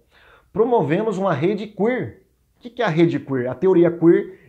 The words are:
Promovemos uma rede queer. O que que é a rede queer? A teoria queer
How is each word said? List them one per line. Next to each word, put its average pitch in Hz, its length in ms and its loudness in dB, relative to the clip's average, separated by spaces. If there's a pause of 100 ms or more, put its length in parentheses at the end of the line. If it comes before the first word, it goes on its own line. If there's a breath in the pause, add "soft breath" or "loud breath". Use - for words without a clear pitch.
(540 soft breath)
Promovemos 208 640 0
uma 190 160 -2
rede 185 320 -2
queer. 208 580 -4 (320)
O - 40 -20
que 240 100 -18
que 240 140 -8
é - 20 0
a 190 40 0
rede 156 300 2
queer? 131 300 -4
A 127 60 -8
teoria 175 340 4
queer 170 600 2